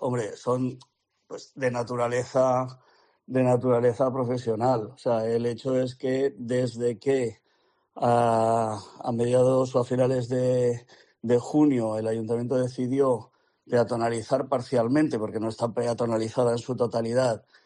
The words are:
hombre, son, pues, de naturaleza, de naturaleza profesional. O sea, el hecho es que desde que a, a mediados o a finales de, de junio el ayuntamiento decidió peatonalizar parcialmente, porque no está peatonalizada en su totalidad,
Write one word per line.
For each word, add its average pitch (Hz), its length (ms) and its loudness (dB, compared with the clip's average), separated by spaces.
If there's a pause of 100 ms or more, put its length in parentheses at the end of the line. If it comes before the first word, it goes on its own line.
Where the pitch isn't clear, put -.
hombre, 123 340 -4
son, 127 420 -4 (500)
pues, - 280 -16
de 127 160 -2
naturaleza, 123 1080 -2 (460)
de 127 160 0
naturaleza 123 720 2
profesional. 120 840 -2
O - 40 -20
sea, 113 280 0
el 117 200 0
hecho 127 340 -2
es 127 160 -2
que 131 420 -2
desde 120 640 -2
que 131 400 0 (560)
a, 113 840 2 (220)
a 123 140 -4
mediados 127 600 2
o 127 40 2
a 120 60 0
finales 127 420 0
de, 127 580 0 (360)
de 120 180 2
junio 120 580 2
el 110 100 -2
ayuntamiento 117 500 -2
decidió 127 760 0 (380)
peatonalizar 117 800 0
parcialmente, 127 680 0
porque 107 220 -4
no 110 80 -2
está 113 260 -4
peatonalizada 117 800 0
en 120 60 0
su 120 180 -6
totalidad, 120 720 -2 (200)